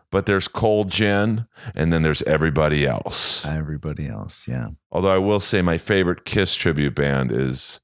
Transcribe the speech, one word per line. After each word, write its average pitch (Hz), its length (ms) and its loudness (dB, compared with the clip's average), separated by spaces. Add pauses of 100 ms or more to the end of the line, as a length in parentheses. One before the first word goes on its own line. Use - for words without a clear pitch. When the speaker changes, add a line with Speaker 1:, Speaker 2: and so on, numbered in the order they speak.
(120)
Speaker 1:
But 95 160 0
there's 98 200 2
Cold 107 440 0
Gin, 107 560 0 (280)
and 80 160 2
then 80 120 2
there's 78 180 0
everybody 76 640 2
else. - 640 -2
Speaker 2:
Everybody 76 600 -6
else, 52 400 -12
yeah. 62 200 -6 (240)
Speaker 1:
Although 92 180 0
I 95 80 4
will 101 220 2
say 95 240 0
my 85 160 2
favorite 90 440 2
Kiss - 300 0
tribute 73 400 0
band 69 380 0
is 65 520 -4